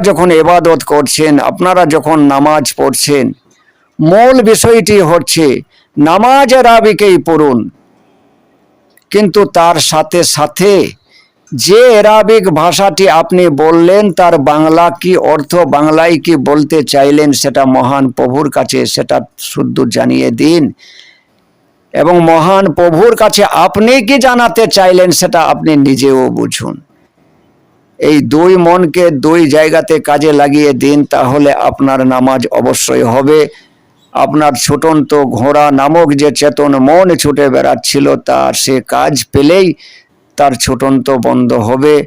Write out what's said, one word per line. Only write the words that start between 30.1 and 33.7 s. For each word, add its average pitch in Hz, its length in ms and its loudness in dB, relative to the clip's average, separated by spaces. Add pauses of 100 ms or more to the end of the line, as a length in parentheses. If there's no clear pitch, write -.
লাগিয়ে 143 420 2
দিন, 139 240 0 (120)
তাহলে 139 400 0 (180)
আপনার 135 380 -2
নামাজ 127 360 0 (100)
অবশ্যই 127 520 -2 (100)
হবে। 139 240 2 (760)